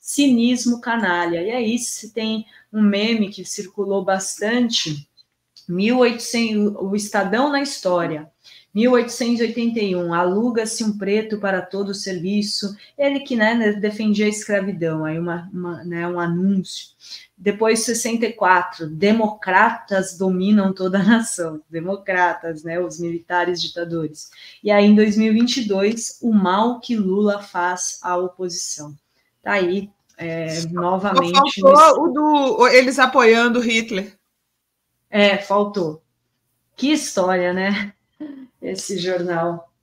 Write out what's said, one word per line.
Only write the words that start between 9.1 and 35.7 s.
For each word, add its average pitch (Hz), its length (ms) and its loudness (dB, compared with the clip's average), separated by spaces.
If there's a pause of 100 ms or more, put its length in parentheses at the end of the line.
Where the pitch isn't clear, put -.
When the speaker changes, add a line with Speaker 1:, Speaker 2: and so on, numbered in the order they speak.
Speaker 1:
e - 40 2
oitenta 233 360 -2
e 196 140 0
um, 175 180 -2
aluga-se 214 720 0
um 208 160 -2
preto 208 400 -2
para 190 240 -2
todo 196 280 -6
o 196 40 -6
serviço." 202 840 -4 (220)
Ele 277 220 0
que, 262 160 -4
né, 220 360 2
defendia 208 540 0
a - 20 2
escravidão, 190 760 -4
aí 156 120 -4
uma, 175 360 -6
uma, 175 320 -10
né, 170 240 -6
um 175 100 -4
anúncio. 175 680 -2 (500)
Depois, 220 420 0
sessenta 226 460 -2
e 220 60 -4
quatro, 180 560 0
"Democratas 202 1300 0
dominam 190 540 2
toda 185 260 -2
a 190 60 2
nação." 180 680 0
Democratas, 170 960 -4
né, 165 160 -4
os 160 180 -6
militares 170 640 -4
ditadores. 165 680 -8 (340)
E 196 80 2
aí, 202 140 6
em 208 80 8
dois 214 220 4
mil 220 160 2
e 220 60 2
vinte 240 200 0
e 220 100 -4
dois, 202 520 -2
"O 233 120 0
mal 208 480 2
que 240 160 -4
Lula 202 440 0
faz 180 640 -6
à 180 140 -2
oposição." 180 800 -8 (480)
Tá 202 100 -4
aí, 196 360 -2 (300)
é, 165 420 -6
Speaker 2:
Só 165 80 -6
Speaker 1:
novamente 185 920 0
Speaker 2:
faltou 294 260 10
Speaker 1:
nesse 277 140 6
Speaker 2:
o 320 80 2
do, 277 600 4
eles 254 300 6
apoiando 240 600 4
Hitler. 226 560 -2 (920)
Speaker 1:
É, 202 300 4
faltou. 196 640 -2 (720)